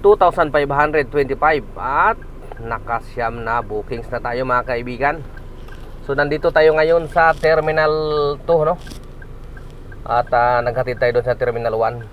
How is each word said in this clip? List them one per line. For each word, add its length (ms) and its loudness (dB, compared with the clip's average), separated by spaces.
two 160 6
thousand 320 4
five 160 2
hundred 400 2
twenty-five. 560 0
At 400 0
nakasyam 880 -6
na 160 0
bookings 480 -6
na 80 -4
tayo, 240 -4
mga 240 2
kaibigan. 560 -2
So, 80 -6
nandito 400 2
tayo 240 6
ngayon 400 4
sa 200 6
Terminal 600 2
two, 240 2
no? 80 0
At, 320 0
ah, 240 4
naghatid 400 -2
tayo 200 4
doon 80 -2
sa 120 0
Terminal 400 0
one. 340 0